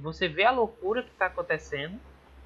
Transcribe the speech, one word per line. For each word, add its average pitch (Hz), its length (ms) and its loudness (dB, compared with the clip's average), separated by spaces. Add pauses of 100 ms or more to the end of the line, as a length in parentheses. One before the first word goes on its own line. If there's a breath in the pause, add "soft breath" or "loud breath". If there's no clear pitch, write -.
você 160 240 -2
ver 160 180 2
a 240 60 8
loucura 226 500 0
que - 100 -8
tá - 140 -2
acontecendo, 170 720 -4 (460)